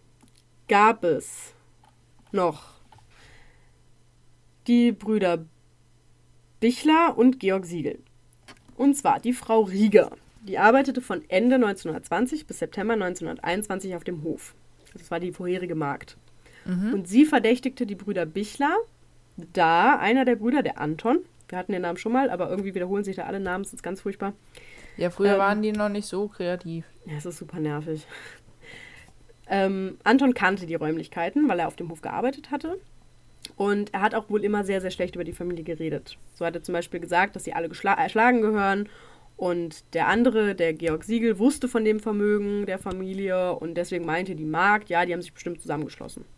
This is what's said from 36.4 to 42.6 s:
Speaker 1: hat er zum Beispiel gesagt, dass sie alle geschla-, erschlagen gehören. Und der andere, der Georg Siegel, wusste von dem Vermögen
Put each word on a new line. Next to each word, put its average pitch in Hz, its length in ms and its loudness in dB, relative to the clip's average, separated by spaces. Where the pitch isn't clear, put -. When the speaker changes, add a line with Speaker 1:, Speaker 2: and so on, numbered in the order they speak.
Speaker 1:
hat 165 80 -4
er 170 80 -10
zum 180 120 -8
Beispiel 170 260 -6
gesagt, 175 340 0
dass - 100 -12
sie - 100 -8
alle 165 140 -4
geschla-, 196 320 0
erschlagen 226 420 4
gehören. 208 460 0
Und 175 460 -4
der 165 140 0
andere, 214 460 4
der 165 200 0
Georg 165 300 -2
Siegel, 220 340 0
wusste 254 280 2
von 226 180 0
dem 214 140 2
Vermögen 208 680 0